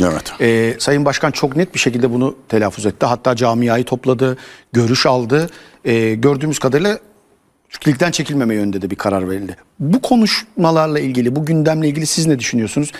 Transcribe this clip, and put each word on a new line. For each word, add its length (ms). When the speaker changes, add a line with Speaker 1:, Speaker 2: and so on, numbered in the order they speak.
Speaker 1:
Evet. 400
Speaker 2:
E, 380
Sayın 260
Başkan 260
çok 260
net 180
bir 40
şekilde 340
bunu 240
telaffuz 380
etti. 200
Hatta 300
camiayı 480
topladı, 520
görüş 340
aldı. 440
E, 300
gördüğümüz 440
kadarıyla 400
ligden 240
çekilmeme 440
yönünde 280
de 80
bir 60
karar 340
verildi. 260
Bu 240
konuşmalarla 1000
ilgili, 360
bu 100
gündemle 420
ilgili 180
siz 200
ne 120
düşünüyorsunuz? 600